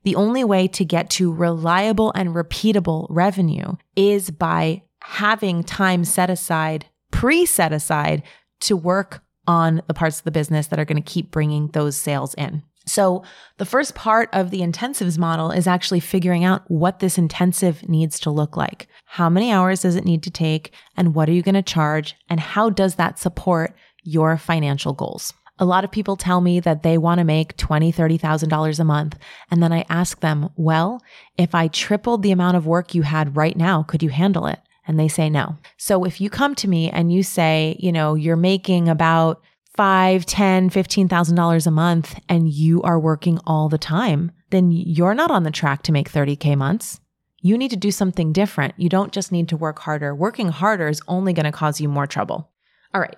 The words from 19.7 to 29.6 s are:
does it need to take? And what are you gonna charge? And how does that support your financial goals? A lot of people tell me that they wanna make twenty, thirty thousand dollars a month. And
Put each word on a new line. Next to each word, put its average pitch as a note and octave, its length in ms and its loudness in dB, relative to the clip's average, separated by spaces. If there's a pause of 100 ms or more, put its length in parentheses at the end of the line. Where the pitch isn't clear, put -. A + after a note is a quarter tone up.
does F3 120 2
it F#3 80 -2
need E3 200 0
to F3 80 -10
take? D#3 420 -2 (240)
And E3+ 160 2
what D#3 160 2
are - 20 2
you F3 120 2
gonna G3 180 2
charge? D3+ 540 -2 (120)
And E3 120 -2
how G#3+ 320 0
does F#3 240 0
that - 240 -4
support E3+ 560 -2 (260)
your D#3+ 340 0
financial D3 580 -2
goals? - 380 -8 (280)
A F3+ 60 2
lot F#3 180 2
of F#3+ 80 -6
people G3 240 -4
tell F3+ 260 0
me F3+ 200 2
that D#3 200 0
they E3 160 2
wanna E3+ 260 2
make D#3 320 0
twenty, D#3 360 2
thirty D#3+ 260 2
thousand D#3 320 -2
dollars D#3 300 0
a E3 40 2
month. D3+ 320 0 (360)
And E3+ 100 4